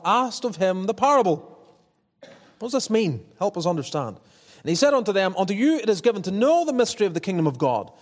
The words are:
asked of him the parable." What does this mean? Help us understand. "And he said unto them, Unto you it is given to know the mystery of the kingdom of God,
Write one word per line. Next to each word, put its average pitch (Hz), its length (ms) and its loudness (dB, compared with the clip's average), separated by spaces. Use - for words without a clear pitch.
asked 233 400 0
of 214 120 -4
him 185 300 0
the 214 80 -2
parable." 233 540 2
What - 500 -16
does 269 140 -2
this - 60 -8
mean? 190 360 0
Help 196 160 -2
us 170 100 -4
understand. 139 540 -4
"And - 60 -6
he 170 80 0
said 285 180 4
unto 214 180 0
them, 190 240 0
Unto 190 180 -2
you 285 240 2
it 220 100 -2
is 196 120 0
given 226 220 0
to 185 80 -4
know 285 340 2
the 302 80 -2
mystery 233 320 0
of 175 100 -2
the 165 60 -4
kingdom 175 280 -2
of 127 100 -4
God, 123 320 -2